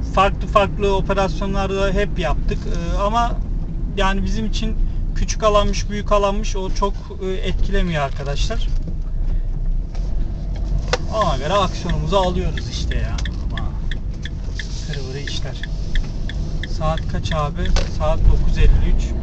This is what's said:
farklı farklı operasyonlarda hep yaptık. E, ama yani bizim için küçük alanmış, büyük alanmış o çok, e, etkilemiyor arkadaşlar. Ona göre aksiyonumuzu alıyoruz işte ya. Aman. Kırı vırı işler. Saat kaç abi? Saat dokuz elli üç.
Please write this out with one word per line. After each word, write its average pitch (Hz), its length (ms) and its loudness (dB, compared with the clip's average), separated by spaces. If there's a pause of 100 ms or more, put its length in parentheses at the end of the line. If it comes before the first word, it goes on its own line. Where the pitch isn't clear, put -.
(140)
farklı 196 320 2
farklı 202 500 2
operasyonlarda 196 960 0
hep 196 260 0
yaptık. 151 400 0
E, 175 440 -2
ama 233 300 0 (640)
yani 196 280 2
bizim 214 220 0
için 208 300 0 (380)
küçük - 280 0
alanmış, 208 480 2
büyük 208 220 -2
alanmış 202 440 2
o 190 140 -2
çok, 202 240 0 (280)
e, 185 260 -2
etkilemiyor 175 540 2
arkadaşlar. 139 680 0 (2500)
Ona 190 220 2
göre 143 160 -2
aksiyonumuzu 170 640 0
alıyoruz 180 540 0
işte - 260 -2
ya. - 200 -2 (300)
Aman. - 260 -2 (1120)
Kırı 143 120 -4 (100)
vırı - 100 -8
işler. - 380 -6 (1200)
Saat 156 220 0 (120)
kaç 165 200 -2
abi? 160 300 -2 (360)
Saat 156 200 2 (140)
dokuz - 260 4
elli 156 380 8
üç. - 80 2 (180)